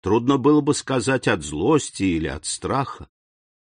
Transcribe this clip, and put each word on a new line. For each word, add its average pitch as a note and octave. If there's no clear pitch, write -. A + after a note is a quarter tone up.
Трудно A#2
было D3
бы C#3+
сказать, C3
от G#2
злости F2
или E2+
от C2+
страха. -